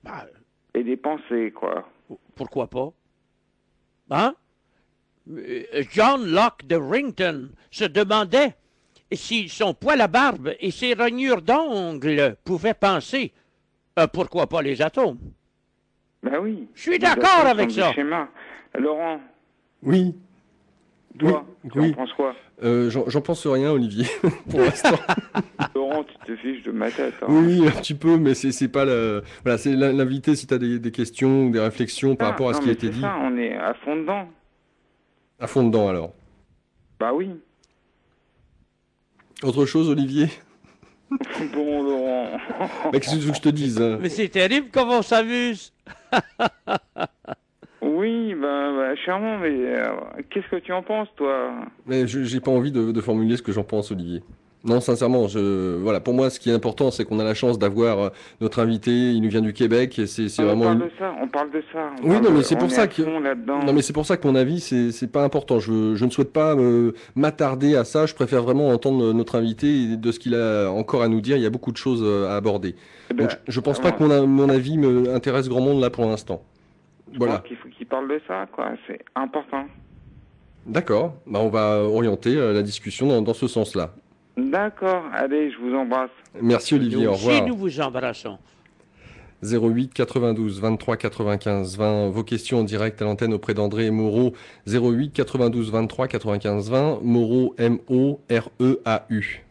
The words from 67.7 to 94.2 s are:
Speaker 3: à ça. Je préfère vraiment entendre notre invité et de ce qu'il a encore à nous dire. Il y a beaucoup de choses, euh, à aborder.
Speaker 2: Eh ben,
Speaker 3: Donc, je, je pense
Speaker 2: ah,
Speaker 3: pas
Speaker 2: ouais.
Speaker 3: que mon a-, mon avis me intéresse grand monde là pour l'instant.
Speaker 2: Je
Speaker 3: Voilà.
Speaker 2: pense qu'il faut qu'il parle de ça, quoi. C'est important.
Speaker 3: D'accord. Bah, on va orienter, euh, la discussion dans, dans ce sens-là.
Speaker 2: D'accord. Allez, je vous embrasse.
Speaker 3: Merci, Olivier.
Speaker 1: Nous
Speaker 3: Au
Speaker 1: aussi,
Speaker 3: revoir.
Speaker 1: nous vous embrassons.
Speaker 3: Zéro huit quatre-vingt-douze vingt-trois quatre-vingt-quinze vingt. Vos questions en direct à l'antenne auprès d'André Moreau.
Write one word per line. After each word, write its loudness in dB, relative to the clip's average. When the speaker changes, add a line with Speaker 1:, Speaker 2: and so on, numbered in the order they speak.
Speaker 3:
à 4
ça. 2
Je -2
préfère 2
vraiment 2
entendre 2
notre 0
invité 0
et 2
de 0
ce -6
qu'il -2
a 0
encore 0
à 2
nous 2
dire. 0
Il 2
y 2
a 2
beaucoup -6
de -8
choses, 0
euh, 2
à -2
aborder. -2
Speaker 2:
Eh -4
ben, 0
Speaker 3:
Donc, -4
je, -10
je -2
pense -2
Speaker 2:
ah, -6
Speaker 3:
pas 6
Speaker 2:
ouais. -2
Speaker 3:
que 4
mon 6
a-, 6
mon 6
avis 2
me 4
intéresse 0
grand 0
monde 4
là 4
pour 0
l'instant. -2
Speaker 2:
Je -12
Speaker 3:
Voilà. 0
Speaker 2:
pense -20
qu'il -12
faut -20
qu'il -16
parle -4
de -2
ça, -6
quoi. -6
C'est -12
important. -6
Speaker 3:
D'accord. -2
Bah, -2
on 2
va 2
orienter, 2
euh, 2
la 2
discussion -4
dans, 4
dans 0
ce -2
sens-là. -2
Speaker 2:
D'accord. -2
Allez, 0
je -16
vous -4
embrasse. -2
Speaker 3:
Merci, 2
Olivier. 2
Speaker 1:
Nous 2
Speaker 3:
Au 2
Speaker 1:
aussi, -2
Speaker 3:
revoir. 2
Speaker 1:
nous -2
vous -4
embrassons. -6
Speaker 3:
Zéro 2
huit -2
quatre-vingt-douze -2
vingt-trois -2
quatre-vingt-quinze -4
vingt. 0
Vos -4
questions -2
en 2
direct -4
à -2
l'antenne -2
auprès -2
d'André 0
Moreau. 2